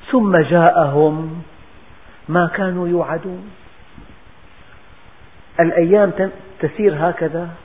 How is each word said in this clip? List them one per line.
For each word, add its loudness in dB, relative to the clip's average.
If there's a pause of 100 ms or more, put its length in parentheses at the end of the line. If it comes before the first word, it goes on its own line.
(120)
"ثم 2
جاءهم 2 (880)
ما 2
كانوا -6
يوعدون." -6 (2000)
الأيام 4
تن-، -4 (280)
تسير 0
هكذا -6 (160)